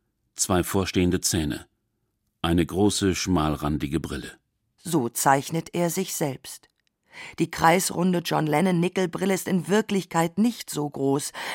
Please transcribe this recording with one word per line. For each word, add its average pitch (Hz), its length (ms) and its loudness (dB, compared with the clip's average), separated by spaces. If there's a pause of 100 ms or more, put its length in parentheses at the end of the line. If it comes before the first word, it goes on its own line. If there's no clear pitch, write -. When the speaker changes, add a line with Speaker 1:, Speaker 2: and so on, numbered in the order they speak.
(360)
Speaker 1:
zwei 104 280 2
vorstehende 92 580 2
Zähne. 78 440 -2 (760)
Eine 85 240 4
große, 95 500 2
schmalrandige 76 840 0
Brille. 71 320 -8 (460)
Speaker 2:
So 151 320 -2
zeichnet 143 640 2
er 170 160 2
sich 175 240 -4
selbst. - 540 -6 (720)
Die 160 100 2
kreisrunde 175 720 0
John 156 280 -2
Lennon-Nickelbrille 180 840 0
ist - 140 -4
in 170 200 -2
Wirklichkeit 175 680 0
nicht 226 320 0
so 147 200 -4
groß 139 420 0 (240)